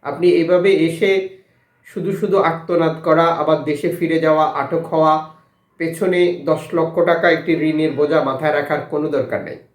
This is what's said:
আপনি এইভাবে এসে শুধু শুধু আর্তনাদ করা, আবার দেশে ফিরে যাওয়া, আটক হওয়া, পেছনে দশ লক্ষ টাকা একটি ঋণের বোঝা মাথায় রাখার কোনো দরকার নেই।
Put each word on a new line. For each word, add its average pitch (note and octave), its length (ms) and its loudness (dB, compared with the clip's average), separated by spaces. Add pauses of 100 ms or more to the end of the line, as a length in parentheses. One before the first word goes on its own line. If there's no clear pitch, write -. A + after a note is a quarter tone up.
আপনি E3 300 0
এইভাবে F3 400 4
এসে E3+ 580 0 (560)
শুধু F#3+ 260 -6
শুধু - 260 0
আর্তনাদ E3 680 0
করা, E3 220 4
আবার D#3 380 0
দেশে D3 260 -2
ফিরে D#3+ 300 -2
যাওয়া, D#3 260 2
আটক D3+ 400 -4
হওয়া, D#3 440 2 (480)
পেছনে F3 680 0
দশ D#3 160 0 (120)
লক্ষ E3 260 -2
টাকা E3+ 300 2
একটি E3 260 0
ঋণের D#3 360 0
বোঝা D3 320 0
মাথায় C#3 300 -2
রাখার C#3+ 360 -2
কোনো D3+ 200 -4
দরকার C3 340 -2
নেই। - 140 -14 (180)